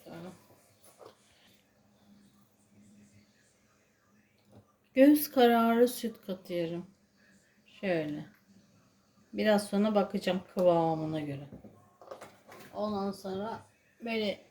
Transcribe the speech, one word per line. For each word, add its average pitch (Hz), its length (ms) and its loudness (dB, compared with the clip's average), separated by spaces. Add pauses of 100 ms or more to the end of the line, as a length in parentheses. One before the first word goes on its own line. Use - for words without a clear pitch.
sonra 170 280 -16 (4000)
göz 294 380 6
kararı 233 560 4
süt 233 380 -8
katıyorum. 175 640 -6 (800)
Şöyle. 156 600 -4 (1080)
Biraz 202 340 2
sonra 208 280 0
bakacağım 190 460 -2 (120)
kıvamına 165 680 2
göre. 143 280 -10 (1300)
Ondan 202 380 -4
sonra 196 540 -10 (400)
böyle 220 460 -4